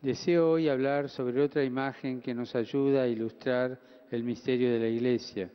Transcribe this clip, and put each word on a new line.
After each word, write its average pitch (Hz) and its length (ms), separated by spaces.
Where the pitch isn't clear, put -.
deseo 165 480
hoy 160 180
hablar 139 400
sobre 123 320
otra 143 220
imagen 131 580
que 123 140
nos 120 220
ayuda 139 460
a 127 40
ilustrar 123 720
el 117 140
misterio 123 480
de 113 80
la 113 80
Iglesia 113 680